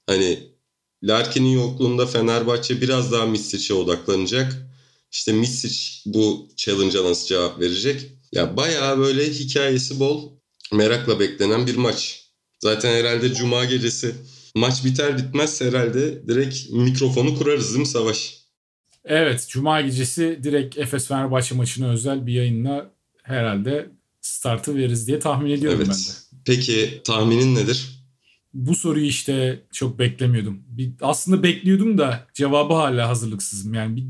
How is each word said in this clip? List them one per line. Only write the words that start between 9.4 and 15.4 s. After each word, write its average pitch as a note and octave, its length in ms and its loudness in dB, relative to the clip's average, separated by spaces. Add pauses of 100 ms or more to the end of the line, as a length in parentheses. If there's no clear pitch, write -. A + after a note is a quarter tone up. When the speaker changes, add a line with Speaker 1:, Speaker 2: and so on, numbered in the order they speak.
Speaker 1:
bol, D3 300 0 (440)
merakla A2 460 2
beklenen G#2+ 480 2
bir A#2 80 -2
maç. - 540 -2 (300)
Zaten A2 360 2
herhalde A#2 380 2
Cuma B2 320 0
gecesi A#2 500 -2 (400)
maç C3 300 2
biter C3+ 320 2
bitmez C#3+ 440 -2